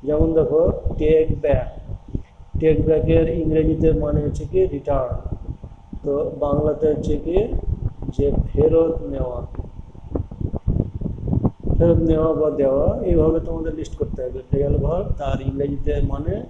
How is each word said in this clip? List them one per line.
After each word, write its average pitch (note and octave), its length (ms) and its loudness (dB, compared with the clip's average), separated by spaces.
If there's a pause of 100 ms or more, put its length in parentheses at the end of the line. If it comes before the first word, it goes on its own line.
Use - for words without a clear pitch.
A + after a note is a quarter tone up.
যেমন D#3 220 2 (100)
দেখো, D3+ 220 4 (380)
take D#3 280 4 (160)
back, C3 260 2 (920)
take D#3 160 6 (100)
ব্যাকের D#3+ 400 4 (160)
ইংরেজিতে D#3 460 2 (140)
মানে D3 240 0
হচ্ছে D3 240 -6
কি F#3 100 2 (140)
return, C3+ 400 -2 (880)
তো C#3+ 80 -2 (320)
বাংলাতে D3 480 0
হচ্ছে D3 220 -2 (100)
কি E3 120 0 (800)
যে F2 100 2 (220)
ফেরত D#3+ 460 4 (180)
নেওয়া, B2+ 260 -6 (2500)
ফেরত E3 240 6 (100)
নেওয়া D#3+ 200 2 (100)
বা D#3 80 2 (120)
দেওয়া, C#3 260 2 (240)
এইভাবে D#3+ 360 4
তোমাদের D#3+ 320 -6
list D#3 220 -8
করতে C#3 240 -6
হবে। B2+ 160 -8 (100)
ফেয়াল C#3+ 240 2 (100)
ভার্ব, F3 220 0 (140)
তার C3+ 180 -2 (100)
ইংরেজিতে C#3 440 -2 (200)
মানে D3+ 220 -4 (160)